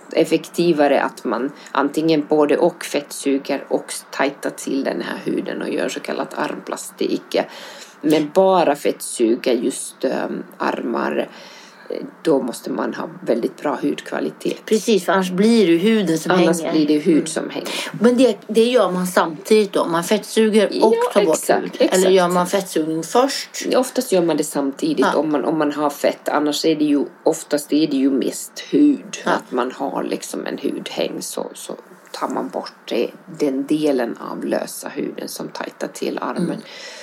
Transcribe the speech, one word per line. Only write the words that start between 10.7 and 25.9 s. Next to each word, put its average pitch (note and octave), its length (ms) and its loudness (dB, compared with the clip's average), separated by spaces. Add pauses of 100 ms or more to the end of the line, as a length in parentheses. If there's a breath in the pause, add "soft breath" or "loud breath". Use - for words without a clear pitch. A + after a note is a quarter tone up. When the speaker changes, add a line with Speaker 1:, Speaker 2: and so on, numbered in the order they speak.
Speaker 1:
då C3+ 200 2
måste - 300 -8
man A#2 220 -4
ha - 140 -8 (180)
väldigt A#2 360 -2
bra C#3 200 -2
hudkvalitet. - 840 -4
Speaker 2:
Precis, G#3+ 380 2
för E3+ 80 2
annars F#3 180 2
blir G#3 360 6
det E3+ 100 6
huden F#3 420 2
som E3+ 140 0
Speaker 1:
Annars F3 280 4
Speaker 2:
hänger. - 120 -4
Speaker 1:
blir D3+ 140 4
det D3+ 120 4
hud D#3+ 160 4
Speaker 2:
Mm. C#3 120 4
Speaker 1:
som - 240 -6
hänger. - 180 -8 (320 loud breath)
Speaker 2:
Men A#3+ 160 6
det, A#3+ 300 6
det A3 180 4
gör A#3 260 4
man F3+ 160 0
samtidigt F#3 680 2
då? C#3+ 140 2
Man E3+ 180 0
fettsuger G#3+ 600 4 (180)
och A3+ 100 8
Speaker 1:
Ja, A#4+ 180 0
Speaker 2:
tar - 120 4
bort D#3 120 4
Speaker 1:
exakt, - 280 0
Speaker 2:
hud? - 140 -8
Speaker 1:
exakt. - 160 4
Speaker 2:
Eller F#3 160 6
gör F#3 180 6
man F3+ 180 2
fettsugning E3 560 -2
först? - 640 0 (100)
Speaker 1:
Oftast B3 360 0
gör F#3 100 4
man D#3+ 140 2
det D3 80 0
samtidigt C#3+ 540 -2 (140)
Speaker 2:
Ja. - 40 2
Speaker 1:
om D3+ 160 0
man, C#3 120 0
om D#3+ 140 0
man D3 140 2
har C#3+ 180 0